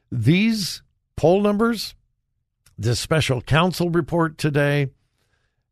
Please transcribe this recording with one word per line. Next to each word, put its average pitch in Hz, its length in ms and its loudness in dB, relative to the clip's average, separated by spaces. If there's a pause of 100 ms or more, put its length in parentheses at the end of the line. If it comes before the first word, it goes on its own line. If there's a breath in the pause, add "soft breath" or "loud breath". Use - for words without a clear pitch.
(100)
these 180 720 0 (340)
poll 180 240 4
numbers, 208 540 -2 (840)
this 113 220 -2
special 135 420 -2
counsel 170 480 0
report 165 480 -2
today, 143 520 0 (840)